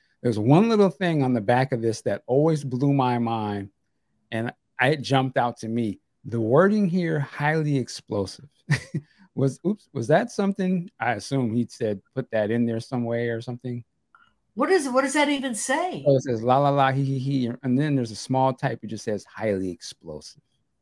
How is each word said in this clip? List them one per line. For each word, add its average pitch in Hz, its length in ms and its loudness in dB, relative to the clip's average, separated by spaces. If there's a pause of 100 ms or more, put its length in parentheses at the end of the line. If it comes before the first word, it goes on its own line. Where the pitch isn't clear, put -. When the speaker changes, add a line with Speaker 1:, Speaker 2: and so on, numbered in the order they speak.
(220)
Speaker 1:
There's 110 180 0
one 151 300 6
little 208 220 4
thing 165 320 0
on 127 100 2
the 117 80 0
back 123 320 2
of 117 80 -2
this 113 220 -2
that 101 240 -2
always 147 360 2
blew 135 300 0
my 127 240 2
mind, 107 540 -2 (600)
and 113 220 -4 (260)
I, 131 100 4
it 151 120 0
jumped 131 360 0
out 120 200 0
to 113 100 -10
me. 113 320 -4 (240)
The 117 160 -6
wording 185 480 4
here, 165 320 -2
"highly 147 580 -2
explosive." 110 720 -6 (220)
<laughs> 135 80 2 (580)
Was, 131 300 -2
oops, 208 280 -4
was 120 160 -6
that 196 220 4
something? 190 680 -2
I 120 140 0
assume 113 420 -2
he 117 120 0
said, 107 360 -4 (100)
put 131 160 -6
that 107 220 0
in 117 160 2
there 113 120 -2
some 120 240 -6
way 117 260 -2
or 113 120 -6
something. 123 420 -10 (680)
Speaker 2:
What 285 160 0
is, 339 180 4
what 254 140 2
does 269 120 0
that 294 140 4
even 269 280 -2
say? 277 500 -2
Speaker 1:
Oh, 139 120 6
it 123 40 -2
says, 117 220 -4
"La, 123 160 4
la, 143 100 4
la, 139 220 4
he, 139 120 0
he, 135 140 -2
he." 127 340 -2 (120)
And 127 120 2
then 147 200 2
there's 117 160 -2
a 104 40 -12
small 131 380 0
type. 127 300 -4
It 107 80 -12
just 110 120 -10
says, 104 220 -4
"Highly 98 460 -2
explosive." - 720 -16 (380)